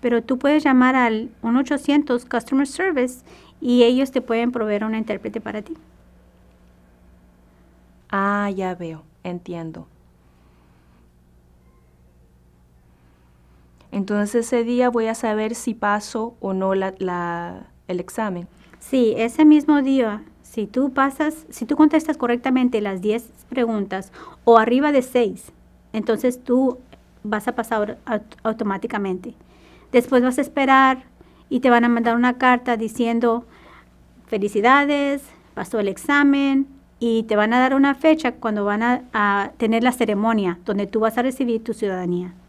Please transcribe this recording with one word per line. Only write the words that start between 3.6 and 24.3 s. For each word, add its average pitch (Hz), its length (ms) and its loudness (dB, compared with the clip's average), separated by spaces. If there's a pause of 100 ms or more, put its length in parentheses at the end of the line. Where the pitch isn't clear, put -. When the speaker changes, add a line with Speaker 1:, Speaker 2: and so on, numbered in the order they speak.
Speaker 1:
y 247 220 4
ellos 254 280 4
te 254 120 -2
pueden 240 280 -2
proveer 214 320 -2
un 220 120 -4
intérprete 214 480 -6
para 214 180 -8
ti. 320 160 -14 (2250)
Speaker 2:
Ah, 202 400 -2
ya 185 260 -4
veo, 160 280 -12 (220)
entiendo. 170 640 -10 (4000)
Entonces 208 540 -2
ese 233 180 0
día 247 240 2
voy 226 200 0
a 226 60 -4
saber 220 400 -4
si 226 200 -6
paso 208 680 -4
o 190 140 -4
no 190 200 0
la, 190 240 -2
la, 175 680 -6 (200)
el 180 140 -6
examen. 185 480 -8 (300)
Speaker 1:
Sí, 247 400 2
ese 226 260 2
mismo 294 380 6
día, 240 420 0 (160)
si - 260 -8
tú 254 280 -2
pasas, 277 560 -2
si - 160 -10
tú 285 100 -2
contestas 311 400 2
correctamente 247 640 0
las 196 220 -4
diez 214 280 -2 (200)
preguntas 214 600 -4 (320)